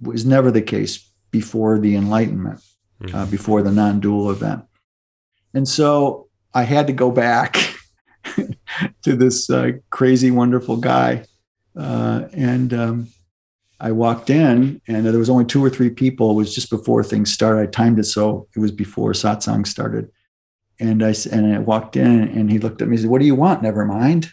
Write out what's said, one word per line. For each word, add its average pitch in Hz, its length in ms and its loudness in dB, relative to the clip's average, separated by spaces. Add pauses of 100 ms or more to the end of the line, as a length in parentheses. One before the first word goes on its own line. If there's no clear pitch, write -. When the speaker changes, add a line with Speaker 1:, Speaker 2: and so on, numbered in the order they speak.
Speaker 1:
was 117 240 -6
never 131 260 4
the 110 120 2
case - 480 -6 (200)
before 110 480 0
the 104 180 2
enlightenment, 104 640 -2 (400)
Speaker 2:
Hmm. 95 140 -10
Speaker 1:
uh, 98 120 -6
before 101 360 0
the 101 100 0
non-dual 101 580 0
event. 107 340 -6 (880)
And 135 160 -2
so 147 600 0 (260)
I 127 80 2
had 143 240 2
to 143 60 -2
go 127 180 2
back 120 460 0 (680)
<laughs> - 800 -8
to 143 140 0
this, 123 340 0
uh, 123 220 0 (180)
crazy, 131 400 2
wonderful 123 460 0
guy. 123 480 0 (520)
Uh, 117 560 -4
and, 127 400 -2
um, 117 360 -4 (680)
I 113 140 -4
walked 113 380 0
in, 135 580 2
and 110 160 -2
there 113 140 2
was 117 100 2
only 127 160 4
two 139 180 0
or 135 60 4
three 127 220 0
people. 123 400 0
It 107 40 2
was 107 200 0
just - 160 -10
before 117 340 0
things 107 260 -2
started. 110 300 0
I 104 60 0
timed 113 320 2
it 107 60 0
so 104 520 -2
it - 20 -4
was 107 140 0
before 104 400 -4
satsang 107 540 -2
started. 110 420 -8 (720)
And 110 220 0
I 110 80 2
s-, 107 160 -4
and 107 280 2
I 101 40 -2
walked 110 360 -2
in, 120 340 4
and 107 220 -2
he 107 80 2
looked 110 220 -6
at 113 80 -2
me 117 60 2
and 110 80 0
said, 110 80 -2
"What 131 100 4
do 147 60 4
you 143 80 4
want? 160 280 2
Never 107 220 -2
mind. 131 480 0